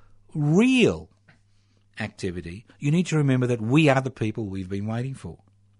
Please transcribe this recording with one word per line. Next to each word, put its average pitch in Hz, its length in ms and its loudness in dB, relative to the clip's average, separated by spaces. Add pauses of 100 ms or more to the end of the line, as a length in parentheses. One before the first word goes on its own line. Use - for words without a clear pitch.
(340)
real 156 760 2 (920)
activity, 90 680 -8 (140)
you 143 100 -2
need 165 160 2
to 160 100 -2
remember 131 300 2
that 120 140 -2
we 139 280 4
are 135 120 4
the 131 100 -6
people 110 360 -6
we've 95 220 -8
been 98 180 -6
waiting 120 280 -6
for. 82 240 -16 (420)